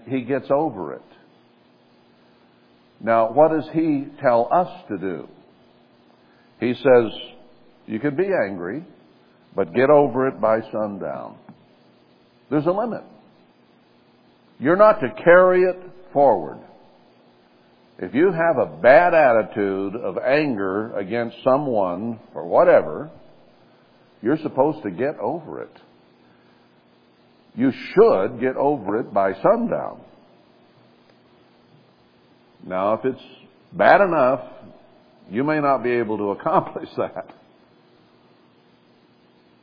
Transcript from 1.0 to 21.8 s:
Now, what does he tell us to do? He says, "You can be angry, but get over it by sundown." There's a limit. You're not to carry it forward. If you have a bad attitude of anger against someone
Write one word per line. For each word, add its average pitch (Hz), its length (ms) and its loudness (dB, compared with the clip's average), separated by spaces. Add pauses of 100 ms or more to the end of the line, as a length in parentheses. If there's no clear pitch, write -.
Now, 113 300 0
what 151 200 4
does 160 220 -4
he 151 340 -2 (140)
tell 120 300 2
us 180 180 0 (200)
to 101 80 -8
do? 87 300 -8 (1300)
He 117 140 -2
says, 120 400 4 (720)
"You - 140 -8
can 143 160 -4
be 190 180 -2
angry, 101 500 -6 (720)
but 95 180 -4
get 131 160 2
over 135 380 2
it 131 140 -6
by 110 200 0
sundown." 87 760 -10 (1120)
There's 147 160 -2
a 175 60 0
limit. 208 320 -4 (1600)
You're 143 160 2
not 214 240 6
to 127 120 -4
carry 180 520 6
it 180 160 -2 (320)
forward. 92 480 0 (1400)
If 92 140 -12
you 170 180 2
have 165 260 0
a 107 80 0
bad 123 480 6
attitude 101 840 0
of 101 220 -8
anger 117 800 -2
against 113 460 -8
someone 113 760 -2 (140)